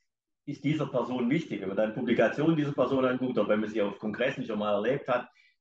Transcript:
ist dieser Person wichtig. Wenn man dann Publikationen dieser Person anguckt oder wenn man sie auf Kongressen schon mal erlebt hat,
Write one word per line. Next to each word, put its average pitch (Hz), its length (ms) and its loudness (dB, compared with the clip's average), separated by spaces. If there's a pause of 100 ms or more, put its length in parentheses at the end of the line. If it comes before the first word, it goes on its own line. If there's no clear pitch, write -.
(460)
ist - 180 -8
dieser 147 220 0
Person 120 440 0
wichtig. 147 300 0
Wenn 95 80 -6
man 95 80 -6
dann 107 180 2
Publikationen 127 640 2
dieser 143 160 0
Person 131 320 2
anguckt 127 320 0
oder 101 120 2
wenn 107 120 2
man 104 100 -2
sie 107 120 0
auf 98 160 -4
Kongressen 120 460 -2
schon 107 140 -4
mal 104 160 0
erlebt 117 340 0
hat, 123 200 -2 (320)